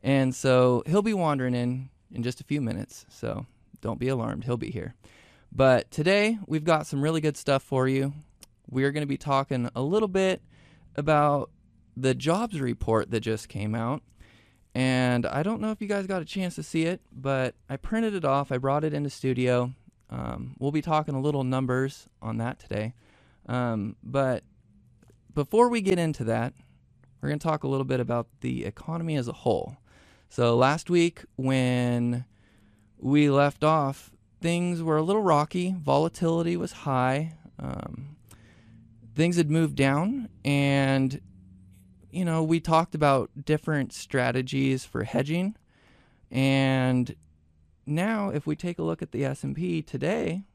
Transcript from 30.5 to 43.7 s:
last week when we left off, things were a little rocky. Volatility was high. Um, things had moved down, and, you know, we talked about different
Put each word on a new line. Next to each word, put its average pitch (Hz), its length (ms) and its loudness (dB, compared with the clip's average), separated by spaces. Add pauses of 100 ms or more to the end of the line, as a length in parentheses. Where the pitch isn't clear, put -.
last 135 320 2
week 175 360 2 (120)
when 123 880 0 (720)
we 147 300 4
left 143 360 4
off, 151 460 0 (300)
things 175 420 -2
were 160 140 2
a 156 60 2
little 196 200 0
rocky. 180 560 2
Volatility 165 800 0
was 175 160 -6
high. 135 600 -2 (240)
Um, 139 580 -10 (1000)
things 170 220 4
had 160 140 4
moved 156 260 2
down, 165 520 0 (140)
and, 139 800 2 (880)
you 180 140 -4
know, 160 180 2
we 160 180 4
talked 165 340 2
about 139 360 4 (140)
different 151 480 0